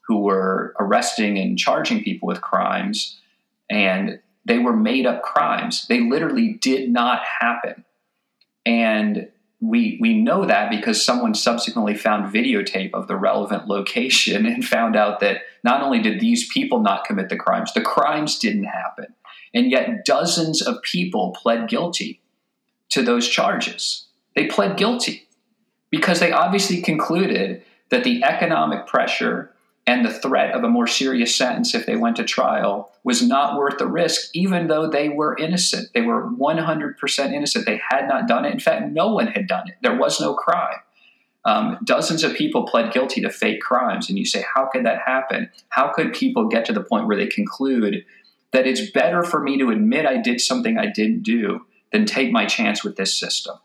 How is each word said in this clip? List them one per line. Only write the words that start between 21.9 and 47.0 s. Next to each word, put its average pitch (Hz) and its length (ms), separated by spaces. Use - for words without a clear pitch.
to 135 120
those 120 260
charges. - 800
They 156 100
pled 190 300
guilty 240 500
because 170 300
they 170 100
obviously 180 520
concluded 151 800
that 123 140
the 120 180
economic 151 640
pressure - 640
and 123 160
the 107 80
threat 123 400
of 120 120
a 117 40
more 117 200
serious 127 460
sentence 123 380
if 117 140
they - 80
went 117 220
to 113 80
trial 107 680
was 120 180
not 139 340
worth 139 220
the 131 80
risk, 165 480
even 175 320
though 156 240
they 147 180
were 151 300
innocent. 170 560
They 120 60
were 117 260
one 147 320
hundred 156 400
percent 139 340
innocent. - 340
They 107 220
had - 200
not - 180
done 233 180
it. - 80
In - 60
fact, - 320
no 175 220
one 214 160
had - 180
done 180 220
it. - 140
There 247 140
was - 240
no 147 140
crime. - 440
Um, 107 400
dozens 151 400
of 131 100
people - 320
pled 113 260
guilty 123 280
to 95 100
fake 107 300
crimes. 120 480
And 98 100
you 95 80
say, 98 180
"How 135 120
could 123 200
that - 200
happen? 131 440
How 131 240
could 139 200
people 120 360
get 113 160
to - 80
the 104 100
point 101 240